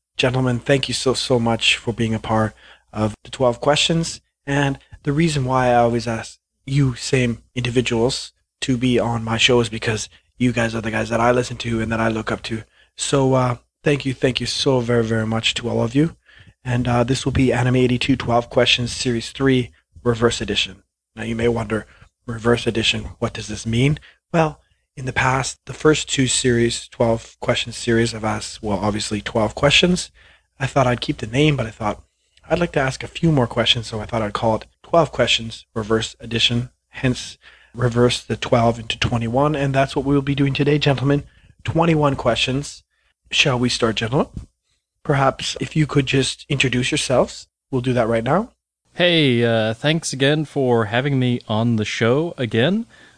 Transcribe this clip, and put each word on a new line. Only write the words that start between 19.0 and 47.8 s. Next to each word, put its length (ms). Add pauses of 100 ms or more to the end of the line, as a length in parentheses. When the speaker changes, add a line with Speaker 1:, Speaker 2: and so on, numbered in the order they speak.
Speaker 1:
three 400 (320)
Reverse 360
Edition. 440 (320)
Now, 80
you 120
may 120
wonder, 380 (400)
"Reverse 400
Edition, 440 (100)
what 140
does 140
this 180
mean?" 340 (320)
Well, 300 (340)
in 100
the 80
past, 520
the 80
first 360
two 180
series, 600
twelve 540
Questions 340
series, 400
I've 80
asked, 400
well, 160
obviously 420
twelve 320
questions. 560 (500)
I 60
thought 220
I'd 140
keep 160
the 100
name, 280
but 120
I 40
thought 300 (480)
I'd 100
like 140
to 60
ask 240
a 40
few 240
more 160
questions, 400
so 120
I 60
thought 160
I'd 120
call 220
it 100 (160)
twelve 300
Questions 540 (100)
Reverse 440
Edition, 500 (200)
hence 480 (360)
reverse 500
the 140
twelve 420
into 180
twenty-one, 580
and 180
that's 220
what 100
we'll 160
be 140
doing 180
today, 260
gentlemen. 440 (400)
Twenty-one 520
questions. 680 (460)
Shall 300
we 100
start, 260
gentlemen? 320 (760)
Perhaps 580
if 160
you 100
could 220
just 420
introduce 420
yourselves. 560 (220)
We'll 120